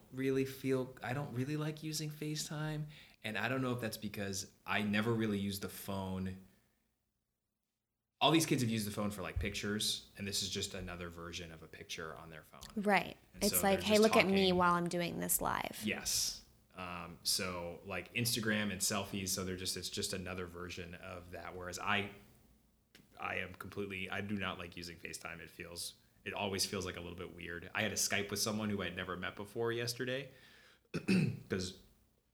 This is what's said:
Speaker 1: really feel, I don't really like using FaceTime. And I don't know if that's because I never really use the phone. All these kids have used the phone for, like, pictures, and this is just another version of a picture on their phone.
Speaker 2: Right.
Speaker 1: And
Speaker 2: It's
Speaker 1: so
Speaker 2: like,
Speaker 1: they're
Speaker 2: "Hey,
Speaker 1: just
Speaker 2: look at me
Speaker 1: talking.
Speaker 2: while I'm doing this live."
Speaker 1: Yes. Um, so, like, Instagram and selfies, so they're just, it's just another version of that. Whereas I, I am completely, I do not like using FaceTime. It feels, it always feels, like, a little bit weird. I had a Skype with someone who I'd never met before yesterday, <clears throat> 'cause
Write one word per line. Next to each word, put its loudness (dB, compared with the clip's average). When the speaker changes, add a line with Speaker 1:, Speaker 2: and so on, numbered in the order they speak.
Speaker 1:
really 2
feel, 0
I -2
don't -2
really 0
like -2
using -2
FaceTime. -2
And -2
I 2
don't 2
know 2
if -2
that's -2
because -4
I 4
never 4
really 4
use 0
the -4
phone. -4
All 10
these 8
kids 4
have 4
used 2
the -2
phone 0
for, -6
like, -4
pictures, 0
and -4
this 0
is -2
just -2
another -6
version -10
of -14
a -14
picture -8
on -14
their -14
phone. -8
Speaker 2:
Right. 2
Speaker 1:
And 0
Speaker 2:
It's 4
Speaker 1:
so 4
Speaker 2:
like, 6
Speaker 1:
they're -2
Speaker 2:
"Hey, 8
Speaker 1:
just 10
Speaker 2:
look 8
at 8
me 6
Speaker 1:
talking. 6
Speaker 2:
while 8
I'm 4
doing 0
this 2
live." 0
Speaker 1:
Yes. 0
Um, -8
so, 0
like, -6
Instagram 2
and -4
selfies, 0
so 0
they're -2
just, -4
it's -6
just -2
another -4
version -8
of -12
that. -8
Whereas -6
I, 2
I -4
am -2
completely, -6
I -2
do -2
not -2
like -10
using -10
FaceTime. -10
It -14
feels, -8
it -4
always 0
feels, -2
like, -4
a -6
little -8
bit -10
weird. -8
I 2
had 2
a -4
Skype 2
with -2
someone 0
who 0
I'd -2
never -4
met -4
before -2
yesterday, -2
<clears throat> 2
'cause 0